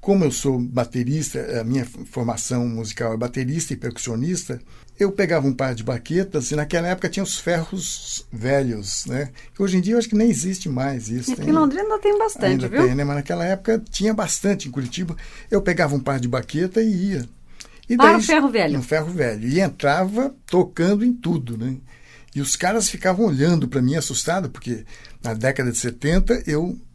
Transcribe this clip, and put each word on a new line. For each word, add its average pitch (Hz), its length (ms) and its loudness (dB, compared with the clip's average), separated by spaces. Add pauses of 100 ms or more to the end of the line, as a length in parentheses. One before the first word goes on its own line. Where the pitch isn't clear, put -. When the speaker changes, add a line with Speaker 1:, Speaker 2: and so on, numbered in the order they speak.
Speaker 1:
como 196 240 4
eu 143 60 4
sou 135 280 0
baterista, 123 1000 -2
a 113 40 -4
minha 123 200 0
formação 120 800 -4
musical 113 460 -4
é 113 40 -4
baterista 131 580 -4
e - 20 -10
percussionista, 123 840 -4 (380)
eu 196 120 2
pegava 170 360 2
um 139 60 2
par 131 220 -2
de 110 80 -8
baquetas 147 680 -2
e 151 60 -2
naquela 165 320 0
época 180 200 -2
tinha 185 140 -4
os - 160 -4
ferros - 960 -4
velhos, 117 760 -2
né? 131 240 -4 (240)
Que - 80 -2
hoje 190 140 2
em 185 40 6
dia 196 140 2
eu 240 40 6
acho 233 100 0
que 214 60 -2
nem 220 160 6
existe 180 380 -2
mais 127 400 -2
isso. 123 240 -2
Speaker 2:
Aqui - 80 -4
Speaker 1:
Tem 302 100 0
Speaker 2:
em - 20 6
Londrina 311 300 2
ainda 427 160 0
tem 415 180 4
bastante, 427 280 -2
Speaker 1:
ainda 127 240 2
Speaker 2:
viu? 285 180 -2
Speaker 1:
tem, 127 80 -4
né? 143 80 -2
Mas 143 140 -2
naquela 170 280 -4
época 196 460 0
tinha 214 240 0
bastante 196 540 -2
em - 20 -12
Curitiba. 139 460 -6 (340)
Eu 202 100 4
pegava 165 360 2
um 135 40 0
par 135 200 -2
de 123 80 -2
baqueta 160 520 0
e 202 300 2
ia. 131 180 -4 (600)
E 233 80 2
Speaker 2:
Para 285 160 8
Speaker 1:
daí, 339 80 6
Speaker 2:
o - 20 0
ferro 302 260 6
velho. 180 280 2
Speaker 1:
no 131 60 0
ferro 156 280 0
velho. 120 380 0
E 147 120 2
entrava 190 720 2 (120)
tocando 180 580 2
em 247 80 4
tudo, 147 460 -2
né? 127 180 -4 (580)
E 139 60 -2
os 139 140 0
caras 208 340 0
ficavam 190 380 2
olhando 151 400 4
pra 127 160 0
mim 135 140 4
assustado, 160 520 -2
porque - 360 -8 (380)
na 117 120 -4
década 127 380 0
de 117 60 -2
setenta 139 680 2
eu 160 320 -2 (160)